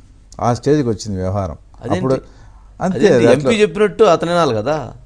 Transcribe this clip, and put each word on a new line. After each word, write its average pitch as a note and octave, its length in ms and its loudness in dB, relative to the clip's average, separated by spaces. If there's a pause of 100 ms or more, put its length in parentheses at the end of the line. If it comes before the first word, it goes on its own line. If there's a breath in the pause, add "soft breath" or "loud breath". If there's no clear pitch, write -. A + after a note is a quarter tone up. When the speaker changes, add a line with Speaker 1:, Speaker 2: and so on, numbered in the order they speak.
(400)
Speaker 1:
ఆ A#2+ 140 0
స్టేజ్కి C#3 340 0
వచ్చింది G2+ 320 -6
వ్యవహారం. F#2 360 -4 (240)
Speaker 2:
అదేంటి? C#3 160 -6
Speaker 1:
అప్పుడు C3 180 -2 (640 soft breath)
అంతే, - 180 -4
Speaker 2:
అదేంటి? C3 300 4
Speaker 1:
అట్లా C3+ 220 2
Speaker 2:
ఎంపీ G#3+ 120 2
చెప్పినట్టు G3 420 0
అతనే E3+ 280 2
అనాలి D#3+ 220 0
కదా. B2+ 380 -4 (140)